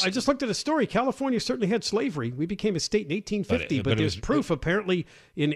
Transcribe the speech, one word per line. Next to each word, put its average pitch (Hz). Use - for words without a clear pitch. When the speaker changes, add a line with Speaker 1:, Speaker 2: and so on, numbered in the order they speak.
Speaker 1:
I 185
just 233
looked 277
at 254
a 196
story. 285
California 254
certainly 247
had 220
slavery. 165
We 143
became 202
a 156
state -
in 143
eighteen 202
fifty, -
Speaker 2:
But -
it, 127
Speaker 1:
but -
Speaker 2:
but 135
it 110
Speaker 1:
there's -
Speaker 2:
was, 101
Speaker 1:
proof -
apparently 180
in 151